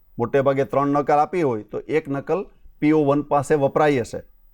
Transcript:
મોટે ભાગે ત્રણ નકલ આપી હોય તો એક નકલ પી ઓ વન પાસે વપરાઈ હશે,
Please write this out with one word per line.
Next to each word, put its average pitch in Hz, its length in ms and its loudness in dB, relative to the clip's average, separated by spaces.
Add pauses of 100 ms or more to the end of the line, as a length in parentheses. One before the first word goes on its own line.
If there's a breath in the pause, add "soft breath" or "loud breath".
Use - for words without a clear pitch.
(180)
મોટે 117 240 0
ભાગે 135 240 0
ત્રણ 143 320 0
નકલ 147 220 2
આપી 165 240 0
હોય 117 200 -2
તો 107 240 -10
એક 151 200 -2
નકલ 139 340 -4 (380)
પી 151 140 4
ઓ 156 120 4
વન 143 180 2
પાસે 143 320 0
વપરાઈ 147 440 2
હશે, - 220 -8 (320)